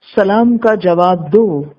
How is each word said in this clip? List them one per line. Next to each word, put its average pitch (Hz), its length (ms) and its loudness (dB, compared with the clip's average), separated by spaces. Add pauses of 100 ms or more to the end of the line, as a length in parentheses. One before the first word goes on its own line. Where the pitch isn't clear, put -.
(160)
सलाम 226 420 0
का 220 180 0
जवाब 175 540 0
दो। 185 320 0 (180)